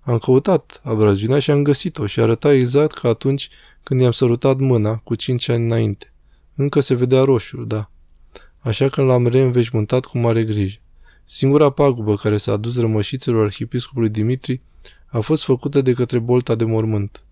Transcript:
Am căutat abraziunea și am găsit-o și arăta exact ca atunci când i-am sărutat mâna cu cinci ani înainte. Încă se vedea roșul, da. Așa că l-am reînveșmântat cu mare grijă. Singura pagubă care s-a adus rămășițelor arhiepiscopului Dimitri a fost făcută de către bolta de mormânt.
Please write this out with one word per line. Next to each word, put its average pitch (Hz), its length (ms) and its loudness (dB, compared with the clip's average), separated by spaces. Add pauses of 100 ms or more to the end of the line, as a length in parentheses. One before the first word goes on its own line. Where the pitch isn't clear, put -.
Am 120 180 -2
căutat 139 640 0
abraziunea 107 540 2
și 143 120 -2
am 143 120 2
găsit-o 139 440 -2
și 107 140 -4
arăta 113 320 2
exact 135 460 2
ca 123 100 -2
atunci 135 400 -2 (340)
când 127 180 -2
i-am 123 120 4
sărutat 131 460 0
mâna 113 380 0
cu - 180 -6
cinci 123 340 -4
ani 117 160 0
înainte. 113 480 -4 (420)
Încă 143 260 0
se 135 140 0
vedea 127 280 2
roșul, 127 440 0
da. 110 240 -6 (680)
Așa 120 300 0
că 139 140 -2
l-am 127 240 4
reînveșmântat 123 800 0
cu - 140 -8
mare 113 260 0
grijă. 104 340 -2 (460)
Singura 139 460 2
pagubă 120 460 0
care 107 200 0
s-a 110 160 -2
adus 117 260 -4
rămășițelor 113 640 0
arhiepiscopului 117 640 -4
Dimitri 120 520 -4 (460)
a 120 140 -4
fost 151 220 -2
făcută 139 380 0
de 127 120 2
către 123 260 -2
bolta 123 360 0
de 113 100 -2
mormânt. 110 680 -2